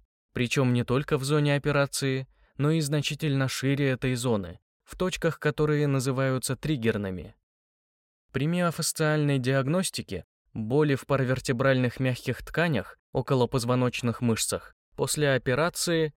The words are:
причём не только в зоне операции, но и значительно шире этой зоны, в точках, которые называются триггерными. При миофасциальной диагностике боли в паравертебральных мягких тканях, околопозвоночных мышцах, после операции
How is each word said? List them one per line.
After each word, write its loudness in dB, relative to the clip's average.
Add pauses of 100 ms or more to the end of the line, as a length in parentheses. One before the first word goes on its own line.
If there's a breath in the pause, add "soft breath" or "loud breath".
(340)
причём 2
не 2
только 0
в -6
зоне 2
операции, 0 (300)
но 2
и 2
значительно 0
шире 0
этой 0
зоны, -2 (240)
в -16
точках, -2
которые 2
называются 0
триггерными. -2 (960)
При -2
миофасциальной 0
диагностике -2 (280)
боли 2
в -6
паравертебральных 0
мягких -4
тканях, -2 (140)
околопозвоночных 0
мышцах, -2 (200)
после 0
операции 0